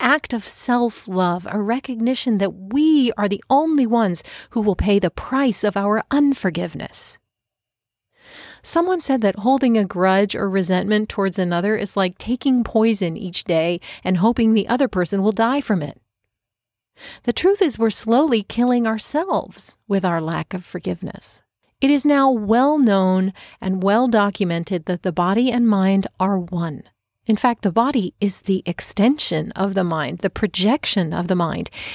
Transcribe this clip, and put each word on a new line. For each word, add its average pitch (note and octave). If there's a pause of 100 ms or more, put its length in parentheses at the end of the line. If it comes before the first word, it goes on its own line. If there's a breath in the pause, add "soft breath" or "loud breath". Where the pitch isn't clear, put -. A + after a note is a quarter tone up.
act C#4
of A3+
self-love, F#3
a G#3
recognition A#3
that F#3
we B3+
are G3+
the G3
only D4
ones G#3+ (260 loud breath)
who A3+
will G3+
pay G3
the F#3+
price C4
of G#3
our G3+
unforgiveness. F3+ (1500 loud breath)
Someone F4
said C4
that G3+
holding B3
a G#3
grudge F#3+
or -
resentment F#3+
towards G3
another F3+
is -
like F#3
taking B3
poison G#3+
each F3
day E3+ (240 loud breath)
and F#3
hoping A3
the G#3
other B3+
person F#3
will G#3
die A3+
from F#3+
it. - (1200 loud breath)
The A#3
truth G4
is D4
we're A3
slowly A#3
killing A#3+
ourselves C#4 (100)
with G3
our F3
lack D#3+
of F3+
forgiveness. - (400)
It C4+
is D4
now C#4
well B3
known F#3+ (260 loud breath)
and F#3
well G#3+
documented F#3+
that F3
the F3+
body G3+
and A#3+
mind G3 (120)
are F#3+
one. E3+ (420)
In A3
fact, A#3+
the F#3
body A#3
is G3+
the F#3+
extension G3
of G3
the F#3+
mind, D#3+
the G3+
projection F#3+
of E3+
the F#3
mind. E3+ (260 loud breath)